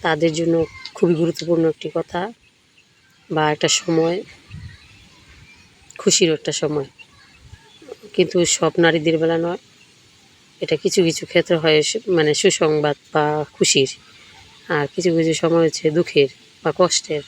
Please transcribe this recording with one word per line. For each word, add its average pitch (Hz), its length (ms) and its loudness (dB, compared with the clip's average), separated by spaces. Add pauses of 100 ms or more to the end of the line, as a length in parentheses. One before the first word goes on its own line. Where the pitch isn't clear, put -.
তাদের 160 300 0
জন্য 165 320 0 (300)
খুবই 175 200 2
গুরুত্বপূর্ণ 165 540 0
একটি 156 260 -6
কথা 180 380 -6 (960)
বা 156 220 2
একটা 151 160 0
সময়, 165 540 0 (1800)
খুশির 180 340 2
একটা 151 200 -4
সময়, 147 360 -4 (1200)
কিন্তু 175 320 0
সব 160 340 -2
নারীদের 165 400 2
বেলা 165 200 0
নয়। 170 200 -6 (1000)
এটা - 160 -2
কিছু 190 280 -2
কিছু 165 220 -2
ক্ষেত্রে 175 300 0
হয় 156 260 2
সু-, 220 280 -6
মানে, 151 240 2
সুসংবাদ 151 600 0 (160)
বা 151 400 0
খুশির, 139 380 2 (760)
আর 147 260 -2
কিছু 170 220 0
কিছু 160 180 2
সময় 165 300 2
হচ্ছে 156 260 0
দুঃখের 151 380 2 (360)
বা 160 140 0
কষ্টের। 160 500 0